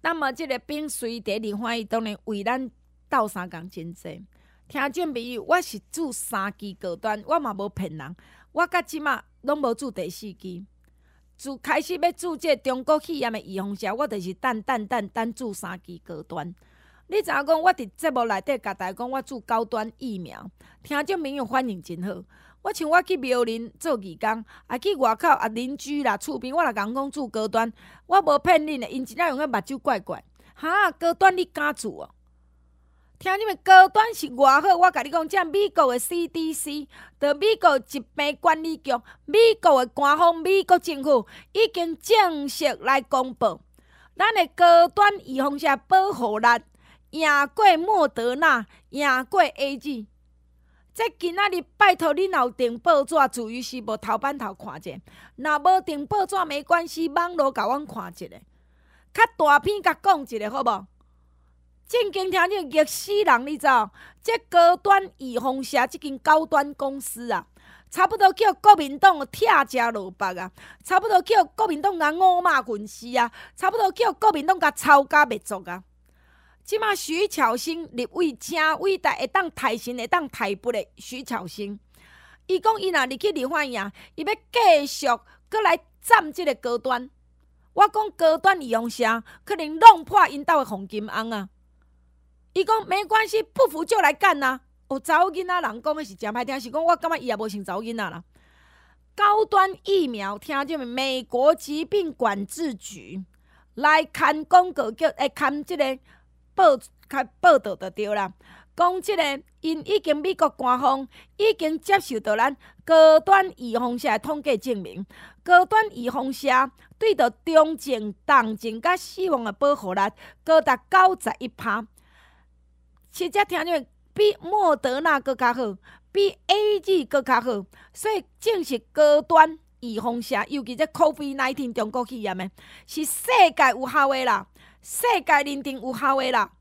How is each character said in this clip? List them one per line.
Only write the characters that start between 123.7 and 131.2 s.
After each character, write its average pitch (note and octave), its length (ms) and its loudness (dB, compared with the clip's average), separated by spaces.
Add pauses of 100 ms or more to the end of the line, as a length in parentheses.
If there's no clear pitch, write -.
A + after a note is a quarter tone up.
比 G#4 280 2
莫 F#4 340 2
德 C4 240 -4
纳 D#4 200 2
搁 C4+ 140 -4
较 A#3+ 180 0
好， A#3 240 -4 (360)
比 G4+ 260 0 (100)
A G#4 320 2
G E4 260 0
搁 C#4 160 0
较 A#3 200 0
好， G#3+ 240 -4 (280)
所 - 180 -4
以 G4+ 120 -4 (160)
正 G4+ 240 -2
是 C4 140 -4 (140)
高 D4 300 4
端 D#4+ 360 4 (220)
预 A3+ 200 -8
防 A#3 220 -6
车， B3+ 140 -6 (120)
尤 C#4 160 -8
其 A#3+ 120 -12
这 G#3 100 0
covid D4+ 500 0